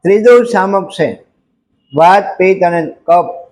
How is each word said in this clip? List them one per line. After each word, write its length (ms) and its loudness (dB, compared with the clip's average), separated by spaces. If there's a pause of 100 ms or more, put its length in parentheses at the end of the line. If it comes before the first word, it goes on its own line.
ત્રિદોષ 520 2
શામક 360 -2
છે, 180 -4 (840)
વાત, 320 2 (140)
પિત્ત 300 0
અને 120 -2 (280)
કફ 200 0 (220)